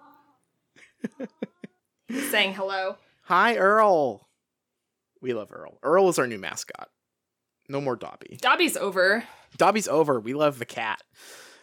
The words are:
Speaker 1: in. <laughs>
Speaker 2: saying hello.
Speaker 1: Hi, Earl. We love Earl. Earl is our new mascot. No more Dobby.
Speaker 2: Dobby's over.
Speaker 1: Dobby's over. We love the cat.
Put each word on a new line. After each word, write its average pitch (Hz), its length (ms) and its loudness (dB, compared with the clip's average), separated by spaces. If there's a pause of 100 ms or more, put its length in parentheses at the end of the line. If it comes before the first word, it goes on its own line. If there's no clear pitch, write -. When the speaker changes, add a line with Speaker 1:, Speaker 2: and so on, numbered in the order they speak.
(1200)
Speaker 1:
in. 262 120 -12
<laughs> - 60 -20 (720)
Speaker 2:
saying 226 440 -2
hello. 196 420 -6 (280)
Speaker 1:
Hi, 208 320 4
Earl. 190 720 2 (920)
We 127 140 -4
love 104 180 -10
Earl. - 300 -18
Earl 180 260 4
is 165 100 0
our 135 80 2
new 110 120 -6
mascot. - 500 -12 (800)
No 139 120 -6
more 131 160 -4
Dobby. - 440 -16
Speaker 2:
Dobby's 302 360 0
over. 190 480 0 (320)
Speaker 1:
Dobby's 202 320 2
over. 147 300 2
We 113 160 -6
love 147 240 2
the 117 60 -10
cat. 110 380 -8 (600)